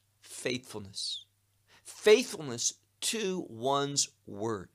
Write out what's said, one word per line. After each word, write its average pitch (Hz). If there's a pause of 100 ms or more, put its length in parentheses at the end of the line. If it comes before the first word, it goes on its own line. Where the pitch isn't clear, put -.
(200)
faithfulness, - (580)
faithfulness 165 (280)
to 190
one's 139 (180)
word. 104